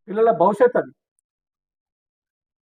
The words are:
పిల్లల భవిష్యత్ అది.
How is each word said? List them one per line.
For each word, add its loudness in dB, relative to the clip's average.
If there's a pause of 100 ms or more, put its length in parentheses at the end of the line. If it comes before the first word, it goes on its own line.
పిల్లల 0
భవిష్యత్ 0
అది. -6 (1700)